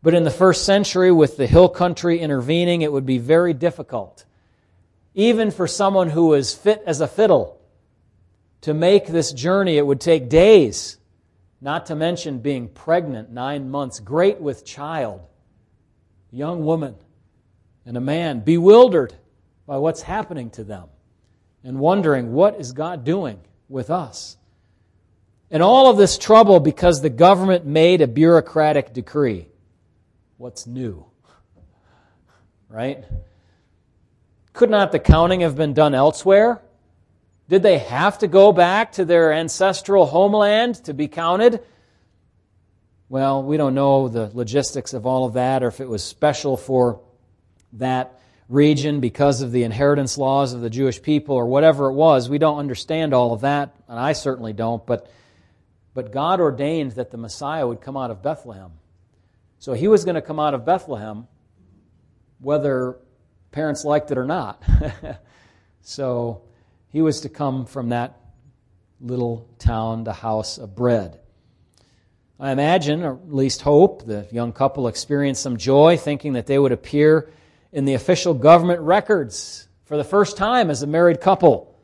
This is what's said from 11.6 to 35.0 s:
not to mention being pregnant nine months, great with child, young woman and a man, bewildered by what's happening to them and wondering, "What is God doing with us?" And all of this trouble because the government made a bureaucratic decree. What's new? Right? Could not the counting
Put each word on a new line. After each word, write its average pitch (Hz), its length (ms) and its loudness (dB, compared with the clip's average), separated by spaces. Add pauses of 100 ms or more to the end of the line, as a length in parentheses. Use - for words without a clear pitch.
not 151 240 -8
to 160 100 -8
mention 160 440 -4
being 123 280 -6
pregnant 143 640 -4
nine 131 400 -8
months, 135 300 -8
great 170 400 -2
with 143 240 -8
child, 143 560 -10 (1120)
young 151 340 -8
woman 151 300 -4 (920)
and 120 100 -12
a 123 60 -6
man, 147 400 -4
bewildered 175 760 4 (500)
by 143 120 -8
what's 151 240 -4
happening 165 480 -10
to 107 160 -18
them 92 240 -18 (760)
and 131 160 -12
wondering, 147 540 0
"What 202 260 2
is 127 140 -14
God 156 320 -10
doing 147 340 -6 (300)
with 131 200 -10
us?" 160 460 -8 (1120)
And 165 140 0
all 254 260 8
of 220 60 4
this 202 220 4
trouble 214 420 6
because 151 420 0
the 151 80 -2
government 180 560 4
made 160 360 4
a 139 60 4
bureaucratic 151 840 2
decree. 117 560 -4 (880)
What's 120 300 -18
new? 117 380 -12 (1600)
Right? 123 380 -10 (1500)
Could 233 160 2
not 202 240 0
the 156 60 -2
counting 175 420 4